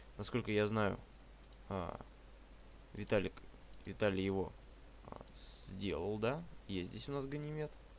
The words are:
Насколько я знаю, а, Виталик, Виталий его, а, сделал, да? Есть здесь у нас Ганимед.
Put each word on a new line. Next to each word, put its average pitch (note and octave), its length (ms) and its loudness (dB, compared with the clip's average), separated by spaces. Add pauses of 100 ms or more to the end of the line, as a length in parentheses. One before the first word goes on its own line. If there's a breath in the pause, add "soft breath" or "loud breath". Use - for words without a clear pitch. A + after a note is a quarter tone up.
(180 loud breath)
Насколько G#2+ 340 0
я G#2 160 8
знаю, G#2 320 6 (720)
а, F#2 300 0 (920)
Виталик, G2+ 400 4 (520)
Виталий G2 380 4
его, F#2+ 280 4 (560)
а, - 140 -10 (140)
сделал, F#2+ 840 0
да? C3 260 4 (240)
Есть F2+ 220 0
здесь A2 200 -4
у C#3 40 -2
нас C#3 120 0
Ганимед. D3 460 -2 (280)